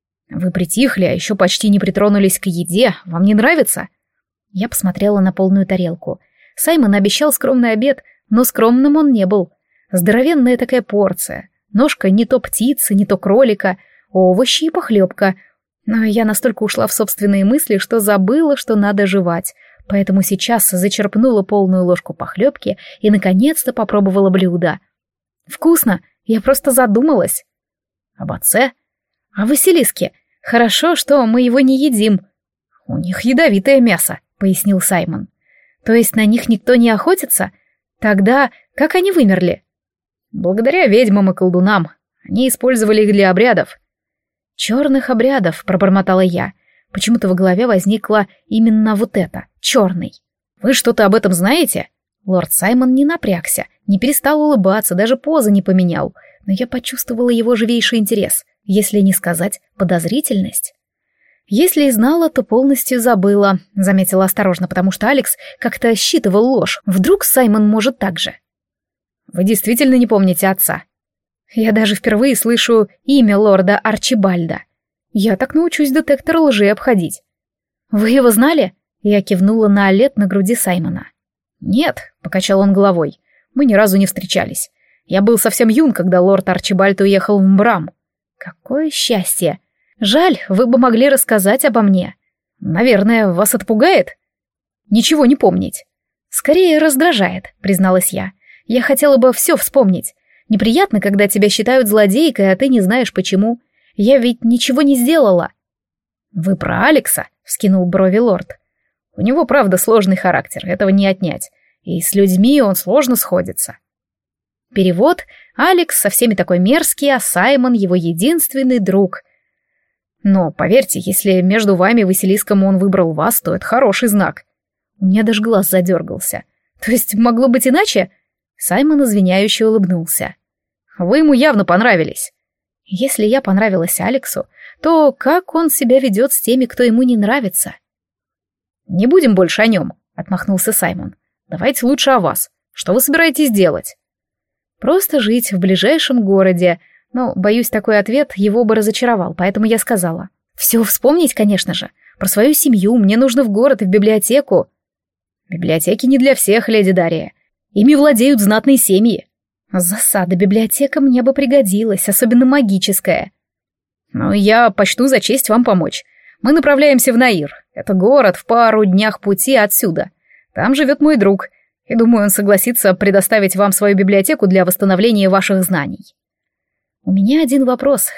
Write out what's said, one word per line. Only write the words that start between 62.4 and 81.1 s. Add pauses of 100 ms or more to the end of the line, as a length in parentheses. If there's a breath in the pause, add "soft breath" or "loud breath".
полностью
забыла», (160)
заметила
осторожно,
потому
что
Алекс (240 loud breath)
как-то
считывал
ложь.
Вдруг
Саймон
может
так
же. (920)
«Вы
действительно
не
помните
отца?» (680)
«Я
даже
впервые
слышу (160 soft breath)
имя
лорда
Арчибальда. (480)
Я
так
научусь
детектор
лжи
обходить». (680)
«Вы
его
знали?» (280)
Я
кивнула
на
алет
на
груди
Саймона. (520)